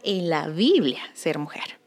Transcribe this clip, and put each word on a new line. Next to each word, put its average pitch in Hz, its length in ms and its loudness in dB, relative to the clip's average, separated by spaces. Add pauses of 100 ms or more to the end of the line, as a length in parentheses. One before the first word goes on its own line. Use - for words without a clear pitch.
en 180 260 0
la 156 180 0
Biblia 180 520 4 (120)
ser 151 260 -4
mujer. - 260 -8 (220)